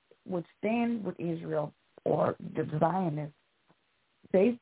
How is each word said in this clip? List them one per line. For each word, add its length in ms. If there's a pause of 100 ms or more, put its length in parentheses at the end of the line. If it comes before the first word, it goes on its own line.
(240)
would 200 (140)
stand 460
with 140
Israel 540 (320)
or 320 (180)
the 140 (100)
Zionists 560 (1000)
based 300